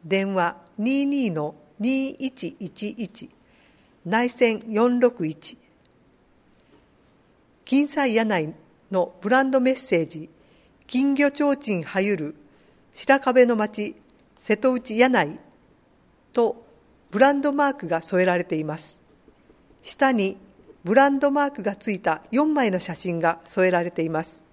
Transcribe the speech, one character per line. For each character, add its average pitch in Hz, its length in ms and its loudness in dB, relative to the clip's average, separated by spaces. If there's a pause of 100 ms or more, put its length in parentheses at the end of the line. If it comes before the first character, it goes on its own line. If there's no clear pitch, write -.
電 196 280 -2
話 170 240 0 (200)
二 269 280 0
二 277 240 0
の 156 240 -4 (240)
二 269 340 -2
一 - 480 -10
一 202 300 -10
一。 - 400 -12 (760)
内 233 260 0
線 226 380 0
四 240 320 2
六 240 280 0
一。 - 320 -12 (2000)
金 285 220 2
彩 277 280 0
柳 214 300 0
井 110 80 -10 (360)
の 185 320 -2
ブ 208 80 -6
ラ 262 140 4
ン 262 80 0
ド 262 80 4
メ 254 140 2
ッ - 20 0
セ 175 260 0
ー 160 60 -4
ジ。 160 200 -14 (600)
金 277 260 0
魚 285 160 4
提 285 260 0
灯 196 280 -4
は 190 180 -4
ゆ 202 160 0
る 151 180 -8 (580)
白 277 260 2
壁 254 260 6
の 240 100 0
町、 214 400 -4 (440)
瀬 220 180 -2
戸 254 160 0
内 240 240 -6
柳 220 380 4
井 - 40 -18 (920)
と - 320 0 (460)
ブ 208 80 -4
ラ 269 120 8
ン 285 100 0
ド 285 120 0
マ 285 140 2
ー 269 80 0
ク 175 120 -12
が 165 140 -2
添 180 220 0
え - 20 4
ら 180 140 0
れ 175 40 -4
て 175 120 -6
い 156 80 -4
ま 156 160 -8
す。 - 200 -20 (840)
下 - 280 0
に 190 240 0 (480)
ブ 190 120 0
ラ 277 140 8
ン 277 100 0
ド 285 100 2
マ 285 160 0
ー 277 60 -4
ク 254 100 -12
が 196 140 -4
つ - 160 -8
い 190 80 -4
た 160 320 -2
四 302 240 2
枚 240 160 2
の 185 80 -2
写 175 160 -8
真 170 240 -6
が 165 240 0
添 185 240 0
え 185 40 2
ら 175 120 0
れ 175 80 -6
て 165 100 -4
い 160 80 -2
ま 160 140 -4
す。 - 300 -16